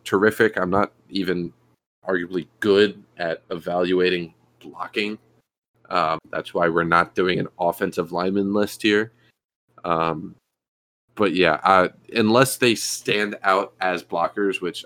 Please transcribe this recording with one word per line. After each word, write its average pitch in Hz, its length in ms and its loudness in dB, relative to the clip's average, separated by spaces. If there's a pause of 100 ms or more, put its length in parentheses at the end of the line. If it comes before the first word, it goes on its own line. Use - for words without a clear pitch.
terrific. 107 540 2
I'm 90 120 -2
not 98 220 0 (160)
even 87 440 -4 (560)
arguably 90 400 -4 (100)
good 101 420 4 (160)
at 85 340 -6
evaluating 90 840 0 (260)
blocking. 104 580 -8 (720)
Um, 80 280 -2 (120)
that's - 240 -6
why 87 140 2
we're 85 140 0
not 85 320 0
doing 92 240 0
an - 80 -4 (140)
offensive 85 500 -2
lineman 98 440 -2
list 104 280 -2
here. 107 300 0 (720)
Um, 82 500 -2 (800)
but 98 200 0
yeah, 85 280 4
uh, 92 260 4 (260)
unless 117 420 2
they 120 180 2
stand 104 680 -4
out 95 400 0
as 90 200 -2
blockers, 92 600 -4
which 85 240 -8